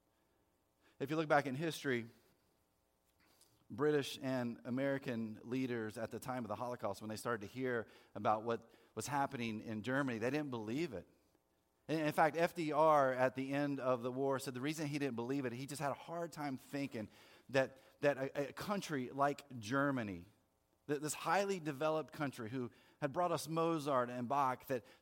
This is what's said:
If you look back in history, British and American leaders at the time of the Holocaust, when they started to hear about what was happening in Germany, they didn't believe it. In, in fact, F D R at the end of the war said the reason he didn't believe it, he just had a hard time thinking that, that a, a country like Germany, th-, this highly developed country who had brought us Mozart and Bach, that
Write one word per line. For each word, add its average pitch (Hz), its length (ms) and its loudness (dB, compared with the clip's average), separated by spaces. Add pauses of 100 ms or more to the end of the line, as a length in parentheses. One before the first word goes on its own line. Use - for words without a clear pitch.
(1000)
If 135 100 -4
you 156 60 0
look 160 120 0
back 147 180 6
in 131 100 -2
history, 139 500 -2 (1600)
British 143 520 0
and 127 440 -2
American 127 760 -2
leaders 117 560 -2
at 113 120 -4
the 117 80 -8
time 127 260 -6
of 101 40 -6
the 104 60 -2
Holocaust, 113 460 -4
when 107 80 -8
they 110 80 -4
started 107 300 -2
to - 60 -14
hear 123 340 0 (280)
about 110 300 2
what 117 160 0 (340)
was 110 140 -4
happening 120 580 -2
in 110 160 -4
Germany, 127 360 0
they 117 120 2
didn't 147 200 -2
believe 120 420 -2
it. 87 140 -8 (800)
In, 156 100 0
in 151 140 2
fact, 156 260 4
F 170 160 4
D 156 180 0
R 147 420 8
at 127 200 4
the 135 180 -4
end 143 280 2
of 127 220 2
the 123 100 0
war 135 260 2
said 127 160 -6
the 123 60 -6
reason 151 260 -2
he 143 120 -2
didn't 135 180 0
believe 127 280 0
it, 117 80 -2
he 131 140 -6
just 143 140 -8
had 143 100 0
a 120 40 -2
hard 170 360 -6
time 143 280 -6 (120)
thinking 131 380 -4 (420)
that, 131 260 2 (260)
that 143 140 4
a, 135 320 -2
a - 40 -10
country 160 600 -2
like 139 300 2 (160)
Germany, 113 680 0 (600)
th-, 139 140 0
this 151 140 -2
highly 190 440 0
developed 156 540 -2
country 127 360 -4
who 123 220 -4 (300)
had 143 120 -2
brought 175 200 2
us 147 160 -2
Mozart 151 600 2
and 123 200 -4
Bach, 135 400 2
that 127 160 -2 (180)